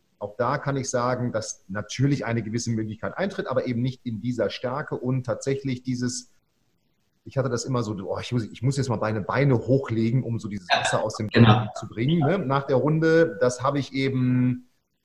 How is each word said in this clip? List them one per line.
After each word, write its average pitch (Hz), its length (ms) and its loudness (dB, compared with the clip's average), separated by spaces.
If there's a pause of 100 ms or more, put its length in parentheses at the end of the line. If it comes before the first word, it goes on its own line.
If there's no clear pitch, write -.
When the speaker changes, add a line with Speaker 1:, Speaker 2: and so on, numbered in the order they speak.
(200)
Speaker 1:
Auch 104 160 -8
da 123 220 0
kann 139 180 -2
ich 131 140 -4
sagen, 123 420 0
dass - 380 -6
natürlich 123 560 0
eine 117 180 -2
gewisse 117 280 -4
Müdigkeit 110 460 -4
eintritt, 190 300 -4
aber 127 200 -2
eben 120 140 -2
nicht 127 240 -4
in 113 140 -6
dieser 123 300 0
Stärke 139 460 -6
und 127 300 -2
tatsächlich 131 560 -4
dieses, 123 520 -4 (880)
ich 117 140 -6
hatte 127 100 2
das 117 160 -2
immer 123 200 0
so, 107 100 -4
oh, 95 260 -4
ich 104 140 -6
muss, 117 180 0
ich - 100 -14
muss 131 140 0
jetzt 120 140 -2
mal 110 80 0
meine 110 240 0
Beine 127 360 4
hochlegen, 117 680 2
um 117 160 -4
so 107 100 -8
dieses 98 200 -10
Speaker 2:
Ja, 139 120 2
Speaker 1:
Wasser 113 200 0
aus 110 140 -4
dem 107 140 -4
Speaker 2:
genau. 113 240 8
Speaker 1:
Körper 117 220 0
zu - 120 -10
bringen, 135 320 0
ne, 147 180 2
nach 135 300 0
der 139 80 2
Runde. 160 640 4
Das 123 240 2
habe 143 160 0
ich - 140 -6
eben 127 760 2 (380)